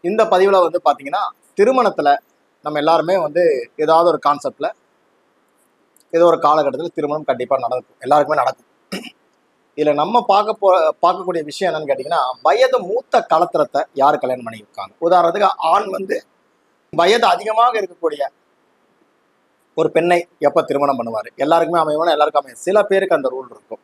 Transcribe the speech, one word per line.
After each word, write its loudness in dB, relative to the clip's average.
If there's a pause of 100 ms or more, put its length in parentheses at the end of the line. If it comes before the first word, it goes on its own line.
இந்த 0
பதிவுல 4
வந்து -2
பாத்தீங்கன்னா, -2 (260)
திருமணத்துல 2 (460)
நம்ம -6
எல்லாருமே 0
வந்து -2
ஏதாவது 4
ஒரு 0 (100)
கான்செப்ட்ல -4 (1400)
ஏதோ 2
ஒரு 4
காலகட்டத்துல 0
திருமணம் -6
கண்டிப்பா -2
நடக்கும், -8
எல்லாருக்குமே 0
நடக்கும். -4 (1080)
இதுல 0
நம்ம 0
பார்க்க 0
போ-, 2
பார்க்கக்கூடிய -2
விஷயம் -4
என்னன்னு -6
கேட்டீங்கன்னா, -2 (240)
வயது 2
மூத்த -2
கலத்திரத்தை 0
யாரு 2
கல்யாணம் -6
பண்ணி -14
வைப்பாங்க? -14
உதாரணத்துக்கு, 2
ஆண் 0
வந்து -8 (680)
வயது 2
அதிகமாக 0
இருக்கக்கூடிய -6 (1500)
ஒரு -2
பெண்ணை 0 (100)
எப்ப 2
திருமணம் -2
பண்ணுவாரு? -8 (100)
எல்லாருக்குமே 0
அமையும்னா 0
எல்லாருக்கும் 2
அமையும். -20
சில 0
பேருக்கு 0
அந்த -2
ரூல் -10
இருக்கும். -20